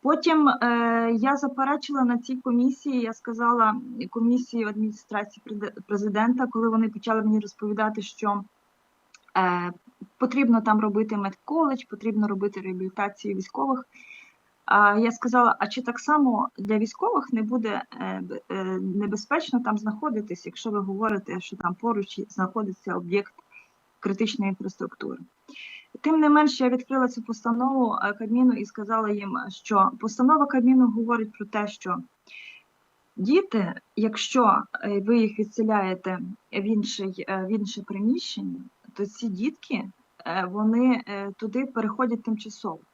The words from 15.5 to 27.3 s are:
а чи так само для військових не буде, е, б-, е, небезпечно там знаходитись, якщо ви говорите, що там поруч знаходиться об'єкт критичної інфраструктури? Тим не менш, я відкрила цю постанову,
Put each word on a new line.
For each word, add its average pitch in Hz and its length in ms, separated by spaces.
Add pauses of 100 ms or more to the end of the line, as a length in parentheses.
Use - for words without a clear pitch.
а 208 80
чи 247 160
так 240 180
само 285 480 (100)
для 208 200
військових 262 540
не 220 100
буде, 220 400 (180)
е, 190 220
б-, 180 260
е, 185 160 (160)
небезпечно 208 800
там 220 180
знаходитись, 214 680
якщо 220 240
ви 208 100
говорите, 196 600
що - 160
там 180 180
поруч 208 540
знаходиться 190 680
об'єкт 180 400 (680)
критичної 196 480
інфраструктури? - 720 (840)
Тим 311 200
не 302 80
менш, 294 320
я 254 80
відкрила 254 400
цю 247 140
постанову, 240 800